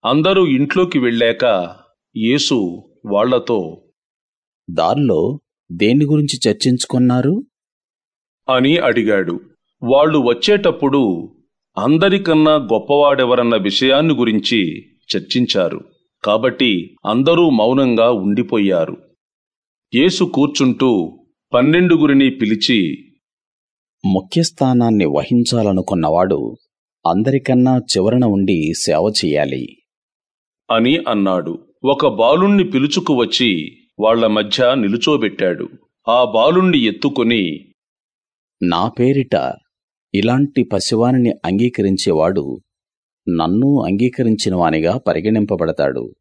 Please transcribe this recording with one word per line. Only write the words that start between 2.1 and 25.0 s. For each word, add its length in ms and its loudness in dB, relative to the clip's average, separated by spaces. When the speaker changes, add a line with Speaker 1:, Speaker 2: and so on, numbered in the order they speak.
Speaker 1:
యేసు 680 -2
వాళ్లతో, 800 -2
Speaker 2:
"దారిలో 680 0
దేని 340 2
గురించి 460 0
చర్చించుకున్నారు?" 920 0
Speaker 1:
అని 280 2
అడిగాడు. 640 0
వాళ్ళు 360 4
వచ్చేటప్పుడు 1120 0
అందరికన్నా 800 2
గొప్పవాడెవరన్న 1000 0
విషయాన్ని 580 0
గురించి 720 -2
చర్చించారు. 640 -2
కాబట్టి 720 0
అందరూ 440 2
మౌనంగా 640 2
ఉండిపోయారు. 840 -2
యేసు 280 2
కూర్చుంటూ 960 0
పన్నెండుగురిని 760 4
పిలిచి, 680 -2
Speaker 2:
"ముఖ్యస్థానాన్ని 1000 0